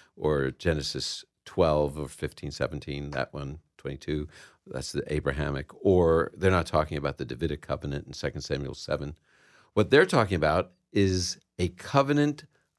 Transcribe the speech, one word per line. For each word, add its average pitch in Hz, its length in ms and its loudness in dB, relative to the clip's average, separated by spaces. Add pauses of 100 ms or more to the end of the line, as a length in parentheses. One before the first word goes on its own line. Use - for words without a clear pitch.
(160)
or 69 360 0
Genesis - 720 -4 (180)
twelve 76 540 2
or 73 100 -6
fifteen, - 440 -10
seventeen, 71 580 -6
that 67 240 -6
one, 71 240 -10 (200)
twenty-two. 76 500 -6 (400)
That's - 240 -10
the 73 200 -6
Abrahamic. 71 600 -2 (120)
Or 85 540 6
they're 95 140 4
not 85 160 2
talking 78 320 0
about 71 180 -4
the 67 80 -8
Davidic 71 380 -4
covenant 71 420 -6
in - 80 -16
Second 71 280 -8
Samuel 69 340 -6
seven. 73 400 -6 (580)
What 104 160 2
they're 156 160 10
talking 110 300 2
about 78 380 2 (180)
is 92 480 0 (180)
a 90 120 0
covenant 147 760 0 (340)